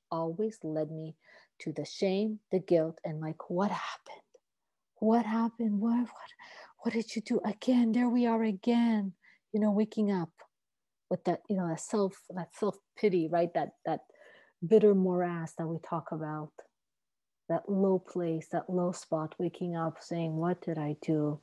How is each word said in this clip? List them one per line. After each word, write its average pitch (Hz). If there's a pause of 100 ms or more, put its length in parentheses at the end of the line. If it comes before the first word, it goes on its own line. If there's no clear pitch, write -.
(120)
always 170
led 156
me 160 (440)
to 160
the 185
shame, 208 (120)
the 190
guilt, 165
and 156
like, 156
"What 190
happened? - (720)
What 220
happened? 226
What, 233
what, - (500)
what 226
did 220
you 226
do 233
again? 240
There 247
we 240
are 226
again." 220 (400)
You 214
know, 208
waking 214
up 175 (800)
with 185
that, 175
you 208
know, 185
that 165
self, 196 (160)
that 180
self-pity, 185
right? 170
That, 156 (120)
that - (640)
bitter 208
morass 180
that 165
we 165
talk -
about, 156 (960)
that -
low 190
place, 170
that -
low 180
spot, 156
waking 175
up 160
saying, 165
"What 175
did 165
I 147
do?" 151